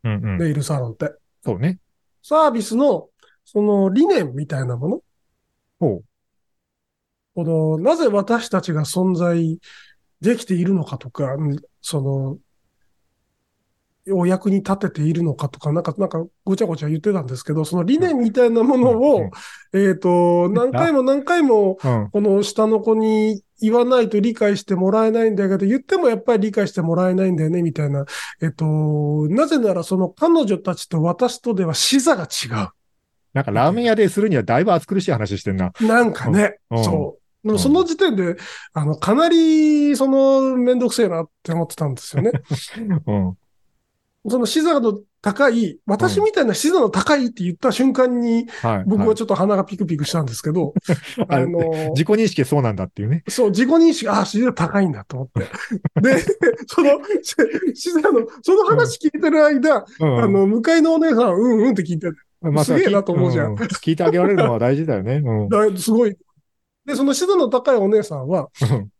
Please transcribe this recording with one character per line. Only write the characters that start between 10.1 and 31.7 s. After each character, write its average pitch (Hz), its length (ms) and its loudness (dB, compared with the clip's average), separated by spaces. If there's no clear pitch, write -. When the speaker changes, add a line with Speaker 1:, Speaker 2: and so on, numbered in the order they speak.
Speaker 2:
で 226 160 0
き 240 80 -12
て 190 100 -4
い 175 100 0
る 190 80 0
の 170 120 0
か - 140 -10
と 127 120 -16
か、 139 240 -6
う 151 140 -4
ん、 143 80 -4
そ 151 200 -6
の、 135 380 -4
お 175 120 2
役 185 240 0
に 196 80 2
立 196 320 -2
て - 0 -
て 156 120 -6
い 156 100 0
る 170 100 -2
の 151 120 -2
か 139 140 -6
と - 100 -12
か、 147 140 -4
な 165 80 -2
ん - 20 -8
か、 160 160 -6
な 196 80 0
ん - 20 -6
か 165 160 -6
ご 190 120 -2
ち 233 60 -2
ゃ 208 40 0
ご 165 100 -6
ち 147 80 -10
ゃ 147 40 -4
言 156 100 -2
っ - 20 -6
て 202 120 -2
た 185 100 -2
ん 127 40 -10
で 127 100 -10
す - 80 -14
け 156 80 -6
ど、 156 120 -2
そ 175 120 -6
の 180 60 0
理 247 160 0
念 339 200 0
み 226 140 0
た 247 140 4
い 226 40 4
な 226 120 2
も 254 160 2
の 240 220 4
を、 277 160 4
Speaker 1:
う 180 40 2
ん 156 40 -2
う - 20 -6
ん。 92 40 -8
Speaker 2:
え 196 200 2
ー 180 60 -2
と、 175 520 2
何 233 200 0
回 320 220 0
も 269 100 2
何 269 220 2
回 349 180 2
も、 208 400 2
Speaker 1:
う 139 60 0
ん。 107 220 0
Speaker 2:
こ 208 100 -2
の 202 220 2
下 214 240 0
の 220 140 2
子 220 140 0
に 220 480 0
言 220 120 2
わ 240 120 4
な 254 160 2
い 220 80 0
と 208 100 0
理 220 160 0
解 202 220 0
し - 80 -8
て 196 100 -2
も 185 160 0
ら 220 160 2
え 220 40 2
な 226 160 0
い 226 40 2
ん 202 60 -4
だ 196 120 0
け 190 100 0
ど、 196 80 0
言 240 120 0
っ - 20 -2
て - 180 -2
も 320 100 2
や 226 80 0
っ 190 60 -10
ぱ 220 160 2
り - 20 2
理 208 120 -2
解 202 160 -2
し - 40 -10
て 190 80 -4
も 165 140 0
ら 185 160 0
え 180 40 0
な 190 120 0
い 185 60 0
ん 175 40 -2
だ 156 80 -2
よ 160 60 -2
ね、 175 120 -2
み 165 120 -2
た 151 100 -4
い 143 60 -2
な。 139 160 -4
え 160 60 -4
っ 160 60 -2
と、 - 120 -6
な 247 180 2
ぜ 311 120 0
な 214 160 0
ら 175 80 -4
そ 190 160 -4
の 180 100 0
彼 320 380 2
女 214 100 0
た 180 180 -6
ち - 120 -14
と 160 160 -2
私 175 380 -2
と 233 140 -4
で 185 120 -2
は 160 80 -4